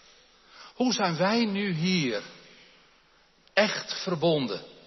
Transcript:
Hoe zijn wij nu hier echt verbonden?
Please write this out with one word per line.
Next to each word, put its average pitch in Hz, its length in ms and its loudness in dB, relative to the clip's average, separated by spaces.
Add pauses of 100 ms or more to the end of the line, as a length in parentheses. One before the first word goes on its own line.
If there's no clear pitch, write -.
(720)
Hoe 247 200 2
zijn 175 240 0
wij 214 280 2
nu 202 260 -2
hier 156 520 0 (1300)
echt - 400 0
verbonden? 147 680 -2 (260)